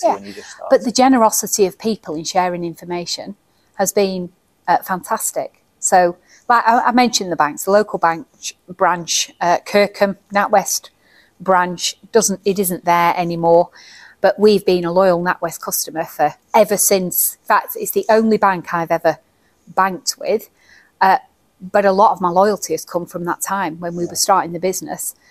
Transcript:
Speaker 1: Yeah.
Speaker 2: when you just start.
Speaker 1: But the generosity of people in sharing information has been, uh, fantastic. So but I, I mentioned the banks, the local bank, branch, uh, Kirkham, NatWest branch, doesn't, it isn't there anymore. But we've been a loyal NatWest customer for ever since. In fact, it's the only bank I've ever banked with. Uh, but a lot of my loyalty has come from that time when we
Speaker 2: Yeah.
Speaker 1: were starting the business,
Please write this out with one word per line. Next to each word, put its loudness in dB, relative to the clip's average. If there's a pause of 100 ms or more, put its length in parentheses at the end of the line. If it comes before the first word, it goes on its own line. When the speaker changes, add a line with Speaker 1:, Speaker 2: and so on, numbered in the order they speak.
Speaker 1:
Yeah. 2
Speaker 2:
when -14
you -14
just -18
start. -10
Speaker 1:
But 4
the -4
generosity 4
of -4
people -6
in -8
sharing -2
information -10 (400)
has -2
been, -2 (360)
uh, 4
fantastic. -6 (160)
So 2 (320)
but 2
I, 2
I 0
mentioned 0
the -4
banks, -2
the -2
local 2
bank, -2 (400)
branch, -2
uh, 2
Kirkham, 0 (160)
NatWest 0 (500)
branch, -2 (160)
doesn't, 0
it -2
isn't -4
there 2
anymore. 2 (500)
But 2
we've 4
been 2
a -4
loyal 2
NatWest -4
customer -6
for -2 (220)
ever 4
since. -2
In -20
fact, 0
it's -8
the -4
only 4
bank -2
I've -2
ever 0 (480)
banked -2
with. -4 (500)
Uh, 4 (420)
but 0
a 4
lot 4
of -8
my 0
loyalty 2
has -6
come -6
from -10
that -4
time -6
when -8
we -6
Speaker 2:
Yeah. -6
Speaker 1:
were -12
starting 0
the -8
business, -6 (180)